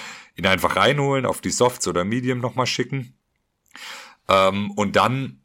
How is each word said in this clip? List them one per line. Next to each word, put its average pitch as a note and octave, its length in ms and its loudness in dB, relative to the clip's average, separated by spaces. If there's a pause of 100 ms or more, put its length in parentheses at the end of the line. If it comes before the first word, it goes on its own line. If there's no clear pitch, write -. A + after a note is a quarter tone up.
(360)
Ihn F2+ 120 -2
einfach F2+ 280 2
reinholen, C3+ 500 2
auf - 160 -4
die F2+ 100 -4
Softs B2 360 0
oder F2 160 0
Medium B2 360 -2
nochmal A#2+ 280 -2
schicken. C3 500 -6 (1120)
Ähm, G2 420 4
und G#2 240 -2
dann A#2+ 500 0